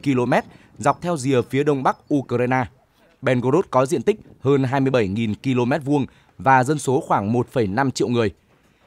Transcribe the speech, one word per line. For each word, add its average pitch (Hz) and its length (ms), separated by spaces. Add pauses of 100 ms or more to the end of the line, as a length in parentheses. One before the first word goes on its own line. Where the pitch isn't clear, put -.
ki-lô-mét 135 420 (340)
dọc 131 240
theo 175 140
rìa 127 260
phía 139 220
đông 139 180
bắc 190 140 (180)
Ukraine. 123 500 (580)
Belgorod 131 480
có 131 160
diện 135 160
tích 214 140 (240)
hơn 135 240
hai 135 160
mươi 135 100
bảy 117 180
nghìn 107 340
ki-lô-mét 131 420
vuông 139 220 (320)
và 127 260
dân 147 140
số 135 220
khoảng 113 320
một 120 160
phẩy 117 180
năm 123 240
triệu 127 180
người. 117 220 (560)